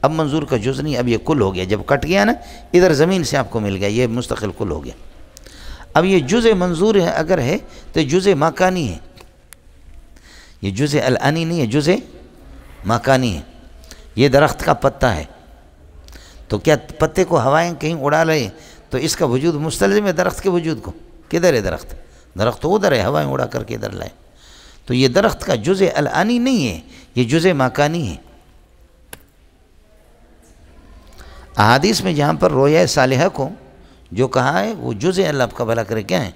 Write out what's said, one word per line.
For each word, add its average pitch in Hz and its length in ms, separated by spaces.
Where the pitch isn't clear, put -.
اب 143 80
منظور 156 320
کا 135 140
جز 127 240
نہیں، 139 160
اب 123 120
یہ 113 80
کل 151 140
ہو 95 140
گیا۔ 92 100
جب 98 220
کٹ 139 180
گیا 190 200
نا، 226 80
ادھر 175 200
زمین 165 320
سے 143 120
آپ 131 140
کو 117 100
مل 101 160
گیا، 98 120
یہ 117 180
مستقل 113 520
کل 104 120
ہو - 140
گیا۔ 60 80
اب 165 100
یہ 190 140
جزء 208 340
منظور 180 420
ہے، 185 140
اگر 165 300
ہے 139 180
تو 160 80
جزء 175 340
مکانی 165 540
ہے، 85 100
یہ 101 80
جزء 139 340
الانی 143 400
نہیں 165 160
ہے، 127 60
جزء 143 260
مکانی 127 520
ہے۔ - 60
یہ 131 120
درخت 139 360
کا 151 100
پتا 131 420
ہے، 76 80
تو 107 100
کیا 151 180
پتے 160 260
کو 170 160
ہوائیں 160 340
کہیں 151 200
اڑا 151 300
لیں 156 240
تو 135 80
اس 147 180
کا 165 80
وجود 139 300
مستلزم 196 520
ہے 185 60
درخت 175 300
کے 196 80
وجود 160 320
کو؟ - 100
کدھر 170 260
ہے 117 60
درخت؟ 87 340
درخت 113 240
تو 165 120
ادھر 190 180
ہے، 110 120
ہوائیں 76 240
اڑا 67 180
کر - 180
کے 58 100
ادھر 53 160
لائیں۔ - 400
تو 127 40
یہ 127 140
درخت 190 360
کا 180 100
جزء 175 300
الانی 190 440
نہیں 240 300
ہے، 82 120
یہ 123 100
جزء 160 280
مکانی 143 580
ہے۔ 80 60
احادیث 135 440
میں 190 120
جہاں 147 200
پر 160 180
رویا 151 360
صالحہ 131 420
کو - 220
جو 120 180
کہا 139 360
ہے، 226 80
وہ 127 200
جزء، 170 360
اللہ 139 140
آپ 113 120
کا 123 100
بھلا 113 180
کرے، 110 200
کیا 123 220
ہے؟ 87 120